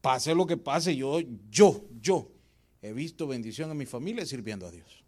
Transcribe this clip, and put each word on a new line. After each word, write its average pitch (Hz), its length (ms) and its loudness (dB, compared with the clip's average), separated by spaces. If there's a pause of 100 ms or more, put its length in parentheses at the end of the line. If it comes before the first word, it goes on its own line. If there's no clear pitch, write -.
Pase 131 320 2
lo 180 100 4
que 170 140 0
pase, 160 360 0
yo, 135 260 0 (280)
yo, 175 380 6 (120)
yo 160 320 0 (520)
he 107 100 -10
visto 160 340 -8
bendición 127 440 -8
en 151 80 -6
mi 135 80 -6
familia 175 400 -8
sirviendo 107 400 -8
a 87 40 -14
Dios. - 380 -20